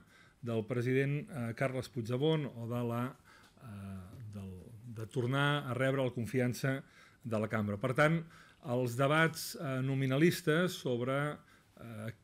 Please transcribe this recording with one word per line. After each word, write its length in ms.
del 240
president, 560
eh, 320
Carles 320
Puigdemont 560
o 80
de 140
la, 80
eh, 640
del, 160
de 80
tornar 560
a 80
rebre 320
la 80
confiança 680
de 180
la 80
cambra. 320
Per 160
tant, 240
els 320
debats, 560
eh, 240
nominalistes 960
sobre, 640
eh, 300